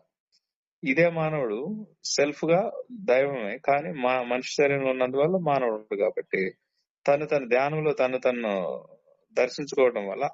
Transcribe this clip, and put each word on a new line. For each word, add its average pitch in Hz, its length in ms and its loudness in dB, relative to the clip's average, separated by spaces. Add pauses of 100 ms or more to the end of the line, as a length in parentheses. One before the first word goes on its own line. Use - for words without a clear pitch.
(840)
ఇదే 160 260 4
మానవుడు 156 760 -4 (180)
సెల్ఫ్ 147 400 -2
గా 175 280 2 (200)
దైవమే 135 640 0
కానీ 143 340 0
మా-, 127 300 0
మనిషి 123 320 -4
శరీరంలో 139 360 2
ఉన్నందువల్ల 131 460 0
మానవుడు 123 600 0
కాబట్టి 98 560 0 (560)
తను 143 180 2
తన 143 220 0
ధ్యానంలో 147 440 2
తను 127 260 0
తను 120 320 0 (880)
దర్శించుకోవడం 123 680 0
వల్ల 104 260 -4